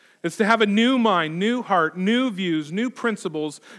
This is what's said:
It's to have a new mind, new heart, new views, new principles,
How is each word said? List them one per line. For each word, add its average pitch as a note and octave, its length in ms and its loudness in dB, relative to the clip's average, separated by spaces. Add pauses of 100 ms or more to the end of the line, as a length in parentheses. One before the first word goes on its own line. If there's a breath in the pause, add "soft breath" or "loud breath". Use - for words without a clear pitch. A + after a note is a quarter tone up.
(220 soft breath)
It's E3+ 140 -6
to A3 100 2
have A3 140 4
a A3 60 2
new A3+ 320 4
mind, F3 420 2
new A#3 220 0
heart, E3 360 0
new A#3+ 320 2
views, E3+ 440 -2
new A#3 160 -2
principles, D#3+ 720 -6 (180 loud breath)